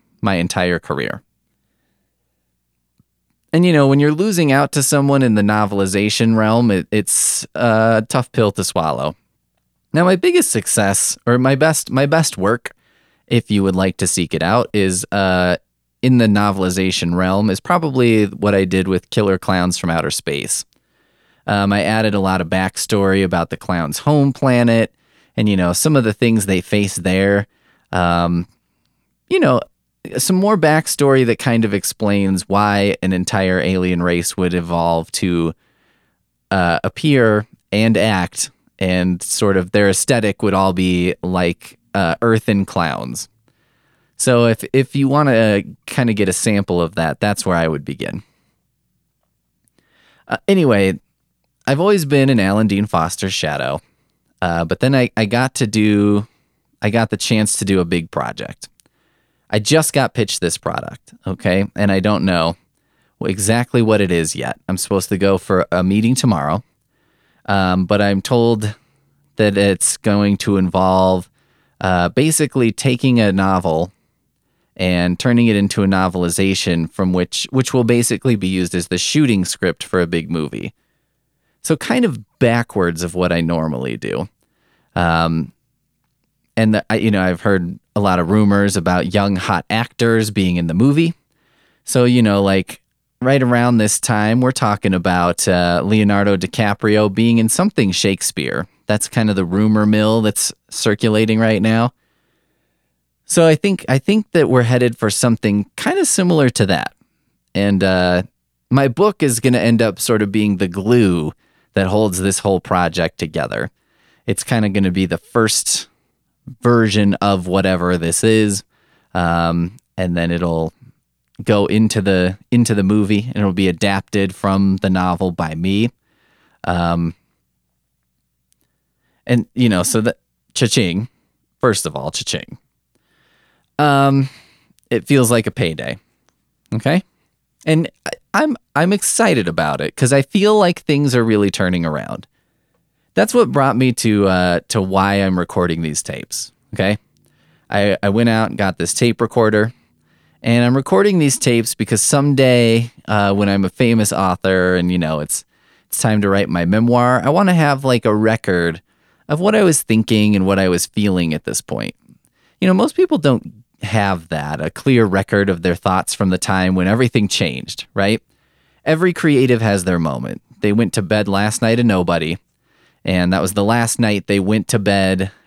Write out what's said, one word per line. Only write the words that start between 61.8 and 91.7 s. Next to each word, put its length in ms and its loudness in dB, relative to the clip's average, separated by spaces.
I 80 2
don't 240 0
know 320 0
wh-, 80 -4
exactly 540 0
what 180 2
it 100 0
is 240 0
yet. 320 -8
I'm 120 -4
supposed 320 -4
to 80 -2
go 180 2
for 340 -2
a 140 0
meeting 300 2
tomorrow, 500 -2
um, 400 0
but 160 0
I'm 220 0
told 520 0
that 220 2
it's 400 0
going 400 0
to 180 0
involve, 720 2
uh, 260 0
basically 640 0
taking 480 0
a 100 2
novel 640 0
and 440 -2
turning 300 2
it 80 2
into 260 0
a 40 2
novelization 1040 -2
from 220 -2
which, 380 -4
which 240 -2
will 100 2
basically 520 0
be 120 -4
used 260 -2
as 140 -4
the 80 -4
shooting 480 0
script 400 -4
for 160 -2
a 60 0
big 240 -6
movie. 420 -6
So 140 -2
kind 300 -2
of 320 -8
backwards 640 0
of 120 -6
what 160 0
I 120 0
normally 560 -4
do. 300 -8
Um, 580 0
and 200 2
the, 120 -4
I, 80 0
you 140 0
know, 100 0
I've 220 -2
heard 360 -2
a 60 -2
lot 200 2
of 100 -2
rumors 440 2
about 380 -2
young, 240 0
hot 320 -4
actors 640 -2
being 260 0
in 120 -2
the 40 -4
movie. 400 2